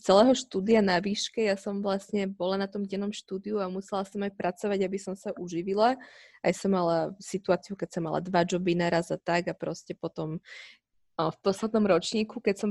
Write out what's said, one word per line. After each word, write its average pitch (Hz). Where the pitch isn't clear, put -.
celého 220
štúdia 214
na 180
výške 202
ja 202
som 202
vlastne 196
bola 190
na 196
tom 202
dennom 196
štúdiu 208
a 185
musela 190
som 202
aj 202
pracovať, 196
aby 190
som 190
sa 202
uživila. 190
Aj 175
som 196
mala 170
situáciu, -
keď 170
som 170
mala 156
dva 180
joby 180
naraz 170
a 156
tak 175
a 165
proste 165
potom, 160
a 160
v -
poslednom 214
ročníku, 214
keď 196
som 208